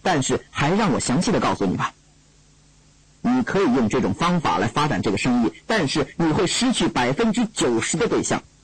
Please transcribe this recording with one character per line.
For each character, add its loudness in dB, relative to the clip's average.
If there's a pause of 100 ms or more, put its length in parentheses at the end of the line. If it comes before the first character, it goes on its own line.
但 0
是 -2 (100)
还 -2
让 2
我 0
详 0
细 0
地 2
告 0
诉 -2
你 -2
吧。” -6 (1300)
你 0
可 -2
以 2
用 2
这 0
种 0
方 0
法 -2
来 -2
发 -2
展 -2
这 0
个 0
生 2
意， 0 (140)
但 0
是 -2
你 2
会 2
失 0
去 0
百 0
分 0
之 0
九 0
十 -2
的 2
对 0
象， -2 (220)